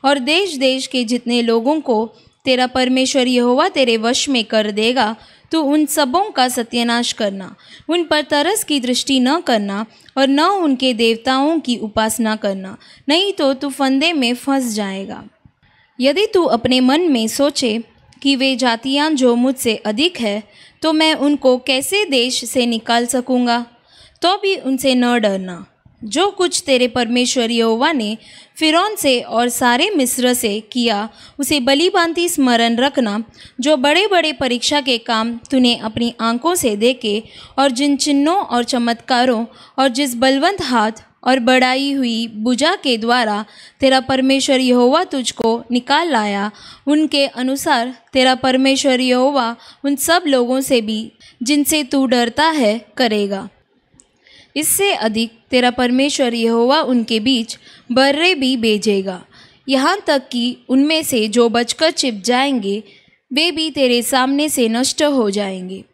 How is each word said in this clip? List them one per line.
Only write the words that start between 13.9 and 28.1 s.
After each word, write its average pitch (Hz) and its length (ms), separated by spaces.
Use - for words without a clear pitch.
में 247 200
फंस 254 400
जाएगा। 196 560
यदि 294 340
तू 359 100
अपने 247 360
मन 262 220
में 254 260
सोचे 247 560
कि 277 120
वे 262 200
जातियाँ 262 560
जो 254 240
मुझसे 247 400
अधिक 247 440
है, 214 240
तो 320 120
मैं 311 200
उनको 269 440
कैसे 277 480
देश 254 400
से 240 200
निकाल 233 400
सकूँगा? 247 600
तो 370 160
भी 392 180
उनसे 262 400
न 240 240
डरना, 190 580
जो 294 280
कुछ 359 340
तेरे 247 220
परमेश्वर 247 640
यहोवा 233 400
ने 226 260